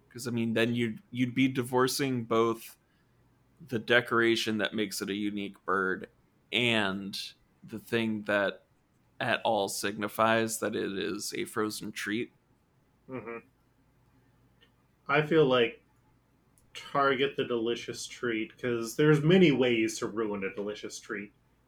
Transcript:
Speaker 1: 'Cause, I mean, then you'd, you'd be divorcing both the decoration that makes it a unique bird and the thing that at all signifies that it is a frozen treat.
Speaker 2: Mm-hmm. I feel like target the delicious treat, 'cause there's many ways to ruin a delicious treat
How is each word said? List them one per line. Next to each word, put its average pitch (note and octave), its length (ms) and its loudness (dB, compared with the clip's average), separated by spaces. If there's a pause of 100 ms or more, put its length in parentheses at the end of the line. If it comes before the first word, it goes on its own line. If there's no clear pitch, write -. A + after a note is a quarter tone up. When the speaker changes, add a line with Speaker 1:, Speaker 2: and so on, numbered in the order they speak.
(140)
Speaker 1:
'Cause, A#2+ 140 -10
I A#2 40 -4
mean, A#2 220 0
then A#2 200 2
you'd, A#2 260 -2 (120)
you'd B2 240 -2
be C3+ 120 4
divorcing B2+ 760 0
both A2+ 520 0 (920)
the A#2+ 120 -4
decoration A#2 800 2
that - 140 -2
makes G#2+ 280 -4
it G2 80 -4
a G2 60 -4
unique G2+ 500 -6
bird F#2+ 420 -2 (440)
and G#2 680 -2 (440)
the A#2 160 -14
thing A2 440 -4
that G2+ 400 -2 (560)
at A#2+ 240 -2
all G#2 240 0
signifies A2 920 -2
that G#2+ 160 -2
it G2 220 -4
is F#2 380 -6
a - 100 -6
frozen G#2+ 460 -6
treat. G#2+ 400 -6 (800)
Speaker 2:
Mm-hmm. A#2 300 -12 (1700)
I C#3+ 160 4
feel D3+ 220 6
like B2 360 4 (920)
target C#3 600 0
the C3 100 -2
delicious A#2 640 -4
treat, A2+ 520 -4
'cause A#2 360 -4
there's D3+ 260 6
many E3+ 300 8
ways A#2+ 480 2
to A#2+ 80 -4
ruin G2+ 360 -4
a F#2+ 120 -4
delicious G#2 440 -8
treat G#2 320 -10 (360)